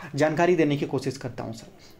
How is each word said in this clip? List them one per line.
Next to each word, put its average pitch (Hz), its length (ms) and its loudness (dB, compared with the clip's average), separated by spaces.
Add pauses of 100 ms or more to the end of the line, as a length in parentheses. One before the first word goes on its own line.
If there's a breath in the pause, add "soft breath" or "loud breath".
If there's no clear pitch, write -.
(160 loud breath)
जानकारी 160 400 4
देने 147 220 4
की 151 80 -2
कोशिश 135 320 -4
करता 120 260 -10
हूँ 113 100 -10
सर, - 140 -16 (320 loud breath)